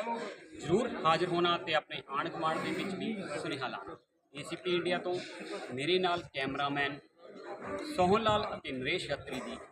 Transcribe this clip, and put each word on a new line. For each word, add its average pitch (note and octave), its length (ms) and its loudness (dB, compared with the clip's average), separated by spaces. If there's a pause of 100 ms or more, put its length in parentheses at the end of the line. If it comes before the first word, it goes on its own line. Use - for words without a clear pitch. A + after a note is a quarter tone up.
(600)
ਜ਼ਰੂਰ F3+ 300 4 (140)
ਹਾਜ਼ਰ D#3+ 220 6
ਹੋਣਾ F3 320 4
ਤੇ D#3+ 160 -2
ਆਪਣੇ D3+ 360 0
ਆਂਢ D3 180 0
ਗੁਆਂਢ D#3+ 300 0
ਦੇ D3+ 120 -2
ਵਿੱਚ G3 240 -2
ਵੀ G3 280 -2 (200)
ਸੁਨੇਹਾ C3 260 -2
ਲਾਉਣਾ। G2+ 280 -8 (380)
ਏ C#3+ 80 -8
ਸੀ E3+ 140 -8
ਪੀ F3+ 200 0
ਇੰਡੀਆ F3 220 2
ਤੋਂ F3+ 160 -2 (600)
ਮੇਰੇ D3+ 240 4
ਨਾਲ F3 240 2 (120)
ਕੈਮਰਾਮੈਨ C#3+ 640 0 (960)
ਸੋਹਣ F#3+ 260 6
ਲਾਲ G#3+ 320 6
ਅਤੇ D3 180 -6
ਨਰੇਸ਼ C#3 380 -2
ਯਾਤਰੀ C3+ 300 -4
ਦੀ A#2+ 160 -8 (160)